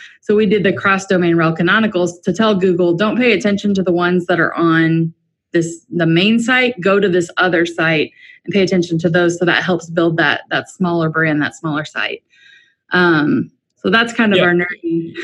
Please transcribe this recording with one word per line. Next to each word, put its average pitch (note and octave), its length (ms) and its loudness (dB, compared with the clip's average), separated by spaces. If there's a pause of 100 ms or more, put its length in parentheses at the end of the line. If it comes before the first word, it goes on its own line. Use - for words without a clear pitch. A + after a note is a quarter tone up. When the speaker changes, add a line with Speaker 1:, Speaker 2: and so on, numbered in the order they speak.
(220)
Speaker 1:
So G#3 140 0
we G#3+ 120 2
did F#3+ 160 2
the F#3+ 100 2
cross-domain F#3 640 0
rel E3 200 2
canonicals F3+ 680 0
to F3+ 100 -2
tell G#3+ 220 2
Google, F3 420 2
"Don't G#3 200 0
pay A#3+ 160 2
attention G3+ 420 0
to F#3 80 0
the F3+ 100 0
ones F3 320 0
that E3+ 140 0
are - 160 0
on E3 580 0 (380)
this, E3 380 -4
the E3 180 -2
main G3 320 2
site, B3 420 0
go G3 180 2
to G3+ 80 2
this F3 300 0
other E3+ 280 0
site E3 460 -2 (320)
and - 100 -10
pay G3 80 2
attention E3+ 380 0
to F3 100 0
those." F3 300 2
So F#3 60 0
that - 180 0
helps E3+ 260 -4
build E3+ 280 0
that, D3 320 0
that C3+ 200 -6
smaller E3+ 400 -2
brand, D#3 320 0
that - 140 -4
smaller D3+ 300 -6
site. - 380 -8 (680)
Um, E3+ 580 0 (280)
so G3 120 -4
that's A#3 220 0
kind G#3+ 220 0
of F#3 60 4
Speaker 2:
Yeah. F3+ 60 2
Speaker 1:
our F3 80 2
nerdy. E3+ 600 -4 (100)